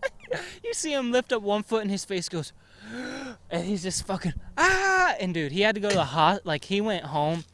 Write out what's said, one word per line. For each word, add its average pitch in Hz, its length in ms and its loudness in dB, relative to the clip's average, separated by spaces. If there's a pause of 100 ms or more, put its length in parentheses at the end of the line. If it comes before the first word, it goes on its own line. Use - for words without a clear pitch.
(320)
<laughs> - 320 -8
you 466 100 -4
see 311 200 -2
him 262 180 0
lift 247 220 2
up 226 80 0
one 202 220 2
foot, 220 180 0
and 202 100 0
his 196 140 -2
face 180 240 -4
goes, 165 240 -4 (320)
<gasps> 254 640 -12
and 170 160 -2
he's 190 180 -2
just 185 220 -4
fucking, 185 280 -2 (240)
Ah! 370 640 4
And, 185 140 -2
dude, 156 180 0
he 180 100 0
had 214 140 4
to 208 60 -4
go 208 80 0
to 196 60 4
the 165 100 4
hos-, 160 380 4
like, 156 220 -2
he 196 160 0
went 208 240 -2
home. 151 380 0 (100)